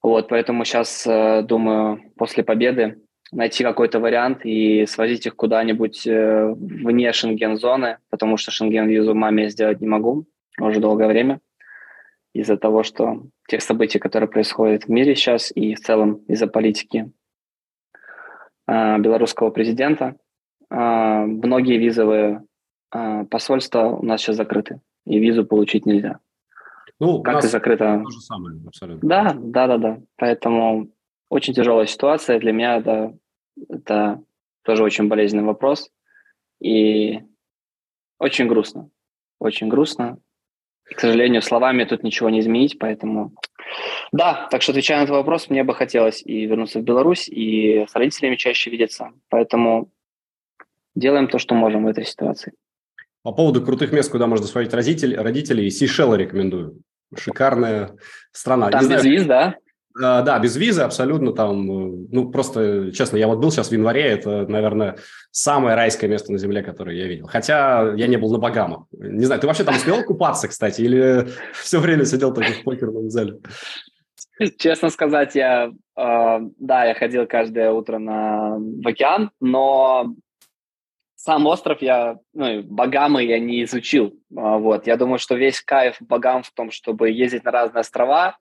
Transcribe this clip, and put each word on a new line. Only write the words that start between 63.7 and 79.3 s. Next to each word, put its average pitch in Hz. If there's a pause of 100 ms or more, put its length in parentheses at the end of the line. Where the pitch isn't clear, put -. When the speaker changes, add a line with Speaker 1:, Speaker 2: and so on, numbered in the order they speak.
Speaker 2:
январе, 117
это, 104
наверное, 107 (340)
самое 135
райское 113
место 104
на 98
земле, 101
которое 90
я 92
видел. 82
Хотя 120
я 113
не 123
был 110
на 113
Багамах. 104
Не 101
знаю, 131
ты 139
вообще 160
там 131
успел 196
Speaker 1:
<laughs> -
Speaker 2:
купаться, 160
кстати, 104
или 127 (240)
всё -
время 156
сидел 131
только 113
в -
покерном 113
зале? 107 (1200)
Speaker 1:
Честно 165
сказать, 147
я, 127 (260)
э, 117 (200)
да, 127
я 113
ходил 120
каждое 113
утро 110
на, 107
в 113
океан, 165 (100)